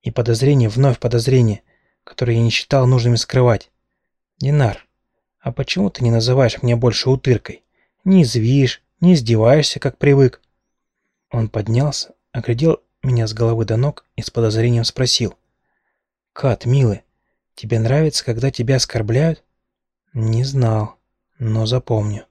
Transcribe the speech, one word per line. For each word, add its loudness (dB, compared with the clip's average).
И -8
подозрение, 0
вновь 0
подозрение, 0
которое -4
я 2
не 2
считал 0
нужным 2
скрывать. 0
"Динар, 0
а -8
почему -4
ты -8
не 2
называешь 0
меня 0
больше 0
утыркой? -2
Не 6
извишь, 0
не 6
издеваешься, 2
как -6
привык?" 2
Он -4
поднялся, -4
оглядел -2
меня 0
с -10
головы -2
до -2
ног -4
и -10
с -12
подозрением 0
спросил: -4
"Кат, -2
милый, 0
тебе -4
нравится, 0
когда -4
тебя -2
оскорбляют?" -2
"Не -2
знал, -2
но -2
запомню. -4